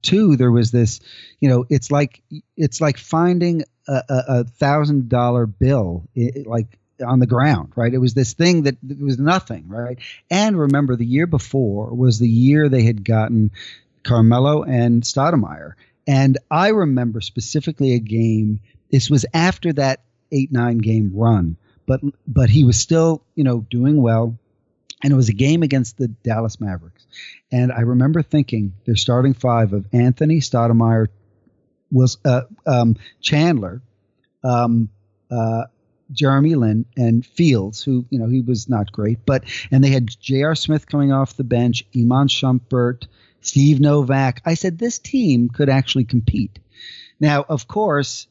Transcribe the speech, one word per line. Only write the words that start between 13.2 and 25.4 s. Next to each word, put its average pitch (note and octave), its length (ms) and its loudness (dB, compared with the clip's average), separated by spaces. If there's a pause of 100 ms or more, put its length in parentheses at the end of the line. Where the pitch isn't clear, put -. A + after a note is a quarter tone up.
Carmelo B2 600 4
and A#2 400 2
Stoudemire. G#2+ 680 -2 (340)
And C3+ 300 2 (140)
I F3+ 180 2
remember B2 500 0
specifically C3+ 760 -4
a A#2+ 40 0
game, A2 600 -2 (320)
this C3+ 180 0
was C#3 240 2
after E3+ 400 0
that C3+ 300 -2 (280)
eight C3+ 200 -2
nine A#2+ 260 0
game G#2+ 380 0
run, G2+ 420 0 (300)
but, C3 140 -2 (260)
but B2+ 220 2
he C#3+ 140 6
was A#2+ 160 4
still, E3 440 0 (100)
you D3+ 100 -2
know, B2 260 0
doing C3+ 320 2
well. A2+ 360 0 (680)
And C#3+ 80 2
it C#3+ 60 4
was A#2 120 4
a G#2+ 40 0
game D3 300 2